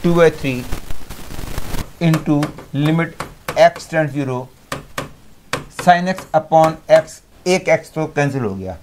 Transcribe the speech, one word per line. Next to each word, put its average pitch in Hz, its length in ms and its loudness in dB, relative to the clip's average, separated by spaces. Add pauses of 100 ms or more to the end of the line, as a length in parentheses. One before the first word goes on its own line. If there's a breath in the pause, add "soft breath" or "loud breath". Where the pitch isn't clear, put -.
two 175 160 4
by 165 100 6 (120)
three 131 160 -4 (1500)
into 151 320 0 (320)
limit 160 520 -2 (440)
x - 240 -8
tends 156 260 -2
zero, 127 240 -4 (1400)
sin 180 360 4
x - 120 -16 (140)
upon 160 340 2 (220)
x, - 200 -8 (280)
एक 185 220 0 (100)
x - 160 -14
तो 156 100 -2 (100)
कैंसिल 139 280 0
हो 101 120 -4
गया। 92 280 -10